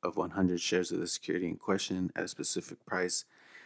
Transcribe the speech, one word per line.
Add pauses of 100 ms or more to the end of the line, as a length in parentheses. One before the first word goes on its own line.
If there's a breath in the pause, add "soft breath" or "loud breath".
of
one
hundred
shares
of
the
security
in
question
at
a
specific
price (420 soft breath)